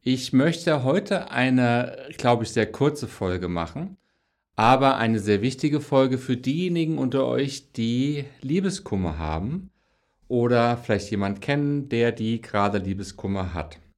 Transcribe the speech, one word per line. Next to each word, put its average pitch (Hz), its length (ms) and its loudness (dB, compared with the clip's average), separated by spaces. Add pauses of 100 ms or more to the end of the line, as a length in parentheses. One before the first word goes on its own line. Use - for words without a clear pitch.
Ich 127 320 -2
möchte 139 520 2
heute 185 480 0
eine, 123 720 2 (120)
glaub 120 220 4
ich, 110 120 -4
sehr 107 180 2
kurze 143 380 -2
Folge 90 400 -4
machen, 87 480 -6 (580)
aber 131 420 6
eine 113 220 2
sehr 101 240 2
wichtige 147 380 0
Folge 135 380 2
für 123 180 -2
diejenigen 160 640 -2
unter 131 260 0
euch, 127 480 -4
die 131 540 -2 (160)
Liebeskummer 127 760 -2
haben 92 520 -4 (580)
oder 120 480 2
vielleicht 110 340 -2
jemand 101 300 -2
kennen, 143 480 -2
der, 117 240 2
die 113 280 -2
gerade 101 380 0
Liebeskummer 95 760 -4
hat. - 280 -8 (180)